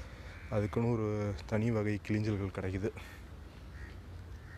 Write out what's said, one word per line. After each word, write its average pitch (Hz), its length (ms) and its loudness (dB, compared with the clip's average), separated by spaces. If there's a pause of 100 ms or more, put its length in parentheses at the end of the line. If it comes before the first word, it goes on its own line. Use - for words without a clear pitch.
(500)
அதுக்குன்னு 110 420 4
ஒரு 110 140 4 (400)
தனி 113 240 4
வகை 104 320 4
கிளிஞ்சல்கள் 104 480 2
கிடைக்குது. 92 400 0 (1700)